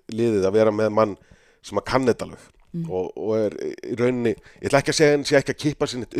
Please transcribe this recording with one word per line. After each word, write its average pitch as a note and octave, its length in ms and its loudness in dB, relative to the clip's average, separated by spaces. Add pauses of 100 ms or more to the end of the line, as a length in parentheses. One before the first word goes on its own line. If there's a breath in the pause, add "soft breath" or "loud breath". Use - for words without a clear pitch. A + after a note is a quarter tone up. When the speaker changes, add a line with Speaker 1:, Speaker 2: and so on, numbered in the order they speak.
Speaker 1:
liðið A2 400 0
að F#2+ 80 0
vera A2 160 6
með G#2+ 240 0
mann G#2+ 200 2 (500 soft breath)
sem G2+ 140 -4
að - 100 -10
kann C3 180 2
þetta F#2+ 200 -2
alveg. E2+ 160 -18 (280)
Speaker 2:
Mm. E3+ 160 -6
Speaker 1:
Og, F#2 200 -4 (120)
og G#2 160 -2
er G#2+ 240 0
í - 400 -8
rauninni, A#2+ 320 2 (300 soft breath)
ég G#2 80 -4
ætla C#3 100 4
ekki C#3+ 140 -2
að - 60 -2
segja D3 160 6
hann C#3+ 120 -4
sé D3+ 80 4
ekki C3+ 160 2
að - 120 -8
kippa D3 260 -2
sér B2 100 -8
neitt - 200 -12